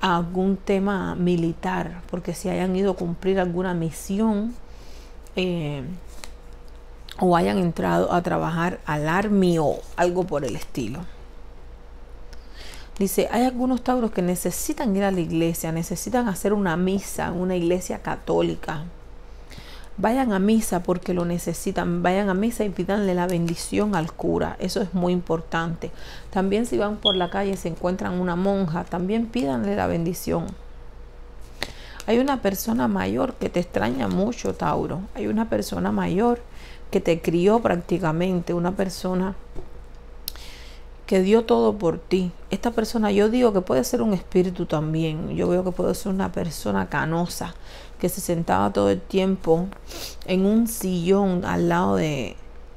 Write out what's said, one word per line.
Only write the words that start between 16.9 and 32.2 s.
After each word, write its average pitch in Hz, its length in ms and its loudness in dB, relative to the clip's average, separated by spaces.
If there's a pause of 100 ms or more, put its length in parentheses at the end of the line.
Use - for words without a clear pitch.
en 170 60 -4
una 180 220 0
iglesia 180 440 0
católica. 165 840 -2 (1120)
Vayan 233 360 2
a 190 60 4
misa 202 440 4
porque 180 320 0
lo 175 100 2
necesitan, 175 800 -2
vayan 190 260 4
a 185 60 2
misa 214 300 0
y 202 60 0
pídanle 190 440 0
la 180 120 2
bendición 185 680 0
al 160 180 0
cura, 165 460 0
eso 185 240 -2
es 175 120 -4
muy 180 180 2
importante. 165 800 -2 (400)
También 196 340 2
si 240 140 -2
van 208 180 0
por 190 200 0
la 175 140 0
calle 196 220 0
y 185 40 -2
se 180 120 -6
encuentran 180 520 -2
una 180 160 0
monja, 185 480 2
también 196 420 0
pídanle 240 480 0
la 185 120 2
bendición. 170 600 0 (1600)
Hay 226 120 4
una 262 220 2